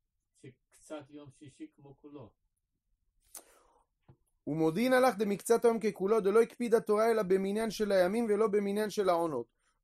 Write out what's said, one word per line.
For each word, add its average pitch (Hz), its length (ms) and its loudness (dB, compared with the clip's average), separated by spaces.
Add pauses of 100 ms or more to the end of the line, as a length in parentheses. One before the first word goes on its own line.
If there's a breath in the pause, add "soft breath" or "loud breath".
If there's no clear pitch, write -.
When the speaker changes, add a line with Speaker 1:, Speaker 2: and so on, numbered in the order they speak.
(420)
Speaker 1:
שקצת 139 680 -20
יום 147 200 -20
שישי 151 360 -20 (100)
כמו 139 200 -20
כולו. 143 340 -20 (2250 loud breath)
Speaker 2:
ומודין 160 460 0
הלך 254 240 2
דמקצת 214 480 -2
היום 226 160 2
ככולו, 214 400 0
דלא 202 220 4
הקפיד 233 320 -2
התורה 220 360 2
אלא 220 120 2
במניין 196 480 0
של 202 220 -2
הימים 196 360 2
ולא 208 200 2
במניין 202 420 -2
של 190 180 -2
העונות. 165 380 0 (380)